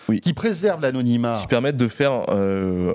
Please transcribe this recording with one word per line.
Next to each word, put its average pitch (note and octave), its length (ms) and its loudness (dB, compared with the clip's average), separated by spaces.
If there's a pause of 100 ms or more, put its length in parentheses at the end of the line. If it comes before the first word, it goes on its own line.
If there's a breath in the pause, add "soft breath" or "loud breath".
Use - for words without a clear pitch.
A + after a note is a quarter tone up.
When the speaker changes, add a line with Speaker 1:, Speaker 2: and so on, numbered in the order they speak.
Speaker 1:
Oui. A2 100 2
Speaker 2:
qui E3+ 140 0
préservent F#3 480 -2
l'anonymat. A#2+ 580 0
Speaker 1:
Qui F#2+ 80 -6
permettent C3 300 2
de B2 100 2
faire, C3 400 0
euh, F#2+ 680 0